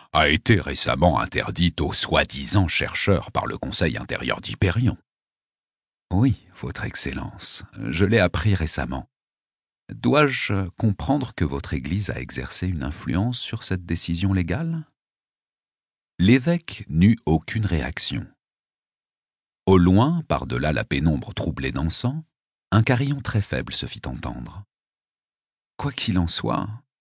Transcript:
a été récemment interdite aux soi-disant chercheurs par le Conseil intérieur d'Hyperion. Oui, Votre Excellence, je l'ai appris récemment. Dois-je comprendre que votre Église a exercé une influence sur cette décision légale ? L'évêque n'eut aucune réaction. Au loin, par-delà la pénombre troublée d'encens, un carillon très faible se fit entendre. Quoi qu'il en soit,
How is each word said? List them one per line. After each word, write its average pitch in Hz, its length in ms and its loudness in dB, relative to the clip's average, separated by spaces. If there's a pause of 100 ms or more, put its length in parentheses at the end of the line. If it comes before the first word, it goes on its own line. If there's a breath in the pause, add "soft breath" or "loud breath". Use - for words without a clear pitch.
(120 loud breath)
a 78 160 4
été 80 320 4
récemment 67 600 2
interdite 60 600 0
aux 67 140 0
soi-disant 71 760 0
chercheurs - 640 0
par - 160 -2
le - 100 -6
Conseil - 400 -2
intérieur - 440 -4
d'Hyperion. 98 560 0 (1120)
Oui, 107 240 4 (200)
Votre - 280 -10
Excellence, - 800 -8 (220)
je 80 200 0
l'ai 107 140 4
appris 95 340 2
récemment. 67 560 -4 (840)
Dois-je 120 760 2 (100)
comprendre 120 580 0
que 85 100 0
votre 69 280 -4
Église 78 360 -2
a 62 100 -6
exercé 64 480 -8
une 80 160 -4
influence 87 560 -2
sur - 240 -8
cette 90 220 -4
décision 87 480 0
légale ? 147 520 -2 (1300)
L'évêque 131 680 2
n'eut 87 360 6
aucune 82 400 0
réaction. 69 640 -2 (1400)
Au 95 120 8
loin, 113 500 4
par-delà 65 460 0
la 55 100 -2
pénombre 71 500 0
troublée 67 380 -4
d'encens, 87 520 -2 (480)
un 113 120 6
carillon 139 380 0
très - 200 0
faible 64 300 -4
se - 140 -6
fit - 200 -12
entendre. 62 580 -10 (1120)
Quoi 143 140 -4
qu'il - 260 0
en 87 100 2
soit, - 400 -2 (340)